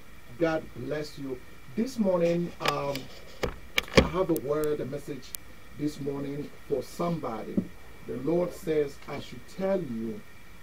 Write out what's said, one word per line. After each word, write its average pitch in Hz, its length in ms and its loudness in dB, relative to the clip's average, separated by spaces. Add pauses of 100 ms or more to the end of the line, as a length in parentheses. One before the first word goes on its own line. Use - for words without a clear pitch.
(400)
God 160 240 4 (120)
bless 147 420 -4
you. 135 200 -4 (380)
This 233 240 2
morning, 175 500 6 (220)
um, 143 240 0 (1000)
I 175 120 10
have 170 220 2
a 160 100 4
word, 147 400 2
a 123 60 -2
message 143 420 -6 (500)
this 147 220 0
morning 139 500 -2 (180)
for 131 140 2
somebody. 131 720 -2 (540)
The 147 100 -4
Lord 170 340 4
says, 151 440 2 (100)
"I 143 140 -6
should - 260 -10
tell 190 340 2
you 113 400 -2 (420)